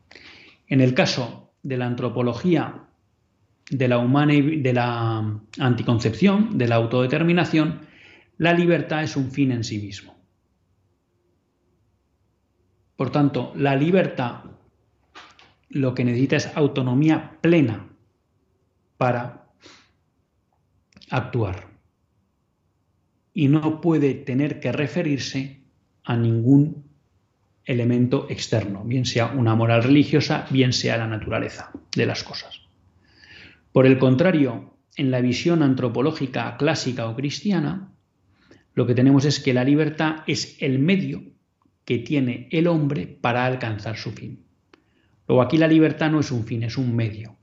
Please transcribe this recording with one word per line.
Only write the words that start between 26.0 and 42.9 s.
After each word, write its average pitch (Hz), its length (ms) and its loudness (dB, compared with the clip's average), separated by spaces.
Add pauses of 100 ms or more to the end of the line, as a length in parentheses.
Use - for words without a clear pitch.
a 120 120 -4
ningún 117 720 2 (800)
elemento 123 640 0
externo, 101 540 -4
bien 123 220 -2
sea 117 260 -2
una 117 240 2
moral 117 260 2
religiosa, 143 720 2
bien 127 200 2
sea 120 260 -2
la 113 100 -4
naturaleza - 640 -6 (240)
de 117 100 0
las 113 180 -4
cosas. - 380 -16 (1080)
Por 131 160 6
el 131 100 6
contrario, 131 760 2 (200)
en 139 140 -2
la 127 120 0
visión 156 420 0
antropológica 127 920 -2
clásica 131 500 -2
o 113 80 -8
cristiana, 160 760 -4 (840)
lo 127 100 2
que 120 80 2
tenemos 135 320 6
es 143 140 0
que 127 160 0
la 127 80 2
libertad 151 540 0 (100)
es - 340 -6
el 131 160 -2
medio 151 460 0 (600)
que 123 120 -2
tiene 123 540 -4
el 170 160 2
hombre 147 400 -2